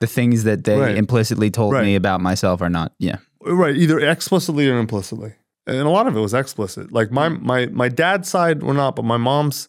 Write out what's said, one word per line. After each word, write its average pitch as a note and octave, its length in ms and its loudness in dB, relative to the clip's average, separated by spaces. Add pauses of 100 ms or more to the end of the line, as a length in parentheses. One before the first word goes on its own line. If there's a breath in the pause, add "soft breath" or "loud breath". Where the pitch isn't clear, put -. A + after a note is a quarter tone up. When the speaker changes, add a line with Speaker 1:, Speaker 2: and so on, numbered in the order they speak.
Speaker 1:
The A2+ 60 0
things A#2+ 380 0
that G#2+ 200 0
they G#2+ 140 2
Speaker 2:
Right. A#2+ 180 0
Speaker 1:
implicitly G#2+ 540 2
told G#2 220 0
Speaker 2:
Right. B2 120 2
Speaker 1:
me G2+ 100 2
about F#2 260 0
myself F#2 400 0
are F2 80 -2
not, E2 300 -2
yeah. - 180 -2 (280)
Speaker 2:
Right, E3+ 300 2
either D#3 240 4
explicitly D3+ 680 0
or B2 100 2
implicitly. A2 540 -6 (340)
And B2+ 200 -4
a - 40 2
lot G#3 160 2
of A#3 100 0
it A2 40 0
was G#2+ 140 -2
explicit. G#2+ 580 -6
Like, A2 180 0
my, C#3+ 200 0
Speaker 1:
Mm. - 120 -6
Speaker 2:
my, B2 240 0
my B2 220 0
dad's F3 400 0
side E3+ 340 0
were C3+ 120 -2
not, C#3 220 0
but A#2 100 -4
my A#2 100 2
mom's, C#3 520 0